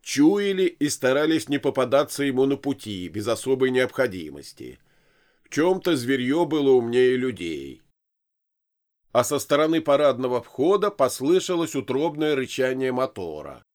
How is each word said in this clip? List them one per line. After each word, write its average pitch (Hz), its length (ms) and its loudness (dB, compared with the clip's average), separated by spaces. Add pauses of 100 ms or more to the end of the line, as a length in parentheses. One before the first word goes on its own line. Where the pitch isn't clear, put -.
Чуяли 190 640 2
и 147 240 -2
старались 147 600 0
не 139 100 -2
попадаться 135 680 0
ему 135 220 2
на 139 100 0
пути 107 520 -8
без 104 200 -6
особой 131 420 0
необходимости. 90 1080 -4 (640)
В - 80 -20
чём-то 175 460 0
зверьё 135 500 0
было 143 240 2
умнее 127 460 4
людей. 85 680 -6 (1300)
А 120 120 4
со 143 140 -2
стороны 156 420 2
парадного 131 640 2
входа 190 480 0
послышалось 170 840 0
утробное 151 600 -2
рычание 131 580 -2
мотора. 82 720 -6 (100)